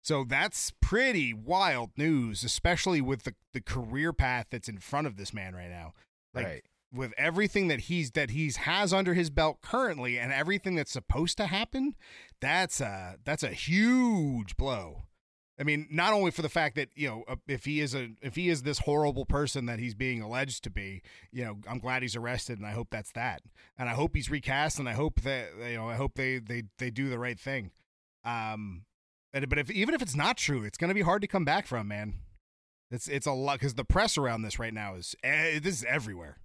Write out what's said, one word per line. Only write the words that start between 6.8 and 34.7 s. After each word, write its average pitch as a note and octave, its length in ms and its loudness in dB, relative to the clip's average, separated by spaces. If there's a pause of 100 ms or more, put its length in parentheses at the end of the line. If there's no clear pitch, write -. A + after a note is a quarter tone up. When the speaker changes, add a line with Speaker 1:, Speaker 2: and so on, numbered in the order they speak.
Speaker 1:
with B2 240 -6
everything F3+ 520 2
that C#3 120 2
he's, E3 300 -2
that C#3+ 200 0
he's C#3+ 280 0
has F#3 340 2
under F#3 220 2
his E3+ 160 2
belt D#3 320 2
currently C#3+ 560 0
and B2 120 -2
everything F3+ 440 0
that's D3+ 180 0
supposed D3 460 0
to G#3 80 2
happen, A#3 500 -2 (440)
that's D#3 420 0
a, F#2+ 420 -6
that's D3 180 -2
a C3+ 100 -2
huge F#3+ 1040 4
blow. G#2+ 460 -4 (540)
I C#3+ 40 -4
mean, D3 280 2
not F3 220 4
only G3 200 6
for E3+ 100 -4
the D3+ 80 0
fact D#3 260 2
that, C#3+ 180 -2
you C#3+ 140 -2
know, A2+ 180 -6
uh, B2+ 100 -6 (120)
if C3 160 -4
he D3 160 2
is C3+ 140 0
a, B2 160 -4 (100)
if C3 160 -8
he F3 140 4
is D3 120 2
this C#3 180 -2
horrible D3 440 2
person C#3 420 2
that A#2 120 -2
he's A#2 160 -4
being B2 260 0
alleged A#2+ 440 -4
to - 60 -6
be, F#2+ 300 -6 (320)
you B2 140 -4
know, G#2 100 -8 (100)
I'm A#2+ 120 -4
glad B2+ 240 0
he's A#2 140 -2
arrested, A#2+ 420 -4
and G#2 80 -8
I G#2 60 -6
hope A#2 180 -4
that's G#2+ 220 -8
that, A#2 280 -4 (380)
and B2+ 100 -4
I A#2 60 -2
hope D3 220 0
he's A#2+ 140 0
recast, C#3+ 500 0
and C3 80 -2
I A#2 40 -2
hope C#3+ 300 2
that, B2+ 260 -2 (100)
you A#2+ 180 -6
know, A2+ 120 -4
I A#2 60 -4
hope C3+ 220 -2
they, C3 240 0
they, A#2 240 -6 (140)
they B2 120 -4
do C3+ 180 -2
the B2 120 -2
right A#2+ 180 -6
thing. B2+ 320 -6 (540)
Um, A2 600 -4 (480)
and, C#3 160 -2
but C#3+ 100 2
if, C3+ 120 -2
even A3 240 2
if C4 80 0
it's D#3 140 -4
not F#3+ 200 2
true, C3+ 280 0
it's - 140 -10
gonna F3 160 2
be G3+ 80 2
hard F#3 200 4
to G3+ 60 -4
come F#3 160 2
back D#3+ 240 2
from, A2+ 200 -2
man. G#2 260 -6 (760)
It's, A#2+ 180 -6
it's C#3 180 -2
a D3 60 0
lot, C3+ 280 0
'cause C3 140 0
the B2 100 4
press G#3 340 4
around A#2 240 2
this G#2+ 160 -4
right A2+ 160 -4